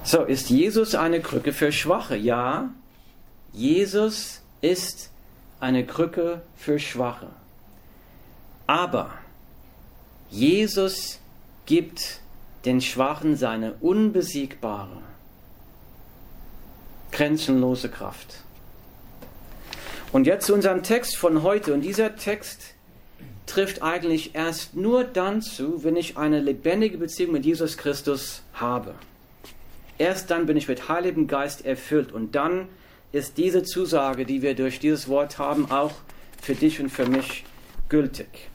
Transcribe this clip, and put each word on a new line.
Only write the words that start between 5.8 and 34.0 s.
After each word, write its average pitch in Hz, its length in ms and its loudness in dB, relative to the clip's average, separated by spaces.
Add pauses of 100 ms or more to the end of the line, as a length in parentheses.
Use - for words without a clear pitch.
Krücke 170 560 -2 (160)
für 147 220 0
Schwache. 123 500 -4 (1400)
Aber 151 440 2 (1200)
Jesus 190 920 2 (460)
gibt - 540 0 (440)
den 127 160 4
Schwachen 147 560 0
seine 113 440 -2
unbesiegbare, 147 1200 0 (2000)
grenzenlose 131 800 2
Kraft. - 460 -12 (1800)
Und 135 140 6
jetzt 190 200 4
zu 202 80 6
unserem 185 280 4
Text 240 340 0
von 160 260 4
heute. 196 320 2
Und 143 80 2
dieser 214 340 0
Text - 580 -8 (720)
trifft 190 360 0
eigentlich 165 520 0
erst 160 400 -4
nur 233 300 4
dann 202 380 0
zu, 156 420 -4
wenn 165 120 4
ich 170 200 -4
eine 151 240 4
lebendige 165 580 2
Beziehung 170 340 -2
mit 139 120 0
Jesus 160 320 2
Christus - 680 -4 (120)
habe. 120 400 -4 (1040)
Erst 185 320 0
dann 170 160 2
bin 151 100 2
ich 147 120 0
mit 127 200 -4
Heiligem 160 380 0
Geist 143 380 -2
erfüllt. 135 480 0
Und 110 220 -6
dann 180 340 0 (440)
ist 139 240 -4
diese 180 260 4
Zusage, 147 600 0